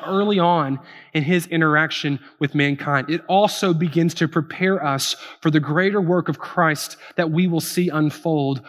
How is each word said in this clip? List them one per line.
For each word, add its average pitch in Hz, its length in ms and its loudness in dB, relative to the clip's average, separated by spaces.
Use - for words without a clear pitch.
early 196 320 0
on 160 400 2
in 151 100 0
his 175 240 0
interaction 156 720 0
with 143 160 -2
mankind, 143 560 0
it 160 160 -4
also 190 480 2
begins 165 400 0
to 160 140 0
prepare 180 560 -2
us 139 320 -2
for 165 100 0
the 156 80 2
greater 180 420 2
work 175 280 0
of 165 100 -4
Christ - 580 -2
that 165 160 0
we 180 160 2
will 165 120 0
see 180 280 -2
unfold 147 800 -2